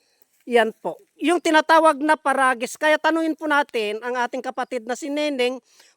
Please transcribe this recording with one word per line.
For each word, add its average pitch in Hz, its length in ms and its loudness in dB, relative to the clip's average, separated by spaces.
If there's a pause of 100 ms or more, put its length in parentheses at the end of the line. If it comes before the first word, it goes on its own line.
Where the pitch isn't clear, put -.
(440)
Yan 226 320 2
po. - 240 -10 (160)
Yung 339 240 0
tinatawag 311 640 4
na 311 160 2
paragis. 262 560 -2
Kaya 302 240 0
tanungin 320 360 0
po 320 120 -8
natin 226 560 -2
ang 247 160 -4
ating 247 240 -4
kapatid 254 400 -8
na 240 120 -8
si 294 120 -10
Neneng 277 560 -2 (340)